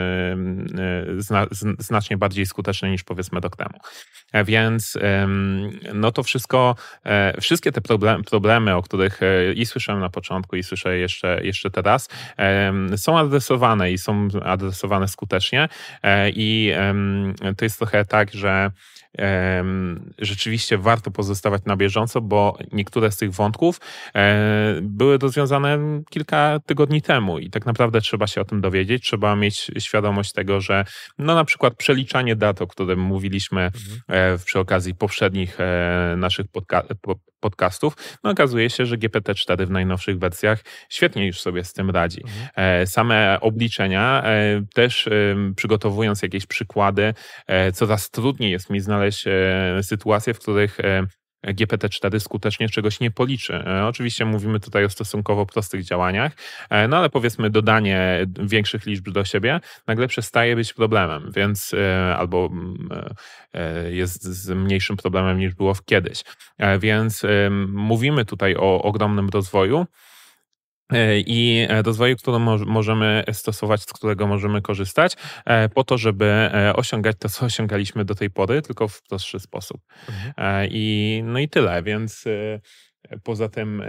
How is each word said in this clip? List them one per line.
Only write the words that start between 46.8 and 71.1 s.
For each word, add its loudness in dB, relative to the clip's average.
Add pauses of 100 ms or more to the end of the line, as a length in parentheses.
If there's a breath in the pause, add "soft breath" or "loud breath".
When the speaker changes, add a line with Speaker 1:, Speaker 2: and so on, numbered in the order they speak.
Speaker 1:
e, 2
coraz 0
trudniej -2
jest -4
mi -2
znaleźć, 0
e, 0 (520)
sytuacje, 0
w -20
których, 0
e, 2 (480)
G 0
P -2
T -2
cztery -2
skutecznie -4
czegoś -2
nie 0
policzy. -4
E, -2
oczywiście -4
mówimy -2
tutaj 0
o 2
stosunkowo -2
prostych -6
działaniach, 0 (380 loud breath)
e, 4
no 4
ale 4
powiedzmy 0
dodanie 4 (140)
większych -2
liczb -6
do 0
siebie 0 (260 loud breath)
nagle 0
przestaje 0
być -2
problemem, 0
więc, -2
e, 2
albo, 0
mm, -8
e, -10 (460 loud breath)
e, -6
jest -4
z -10
mniejszym 0
problemem 0
niż -2
było 0
w -10
kiedyś. 0 (340 loud breath)
E, 4
więc, 0
em, 2
mówimy 2
tutaj -2
o 2
ogromnym 0
rozwoju, 2 (1080 soft breath)
e, 4